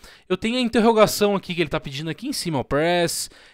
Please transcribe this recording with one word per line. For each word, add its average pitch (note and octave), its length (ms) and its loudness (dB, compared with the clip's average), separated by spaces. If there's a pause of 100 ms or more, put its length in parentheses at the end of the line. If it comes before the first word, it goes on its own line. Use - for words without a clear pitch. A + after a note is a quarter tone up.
(300)
Eu F#3 80 -2
tenho A3+ 180 -4
a B3+ 60 -2
interrogação G#3+ 760 4
aqui F#3 180 -6
que E3 60 -2
ele E3 100 0
tá D#3+ 100 -4
pedindo D3+ 300 -10
aqui A3+ 200 -8
em - 20 -4
cima, D#3+ 280 -4
ó, A2+ 40 -2
press, E3+ 680 -2 (240)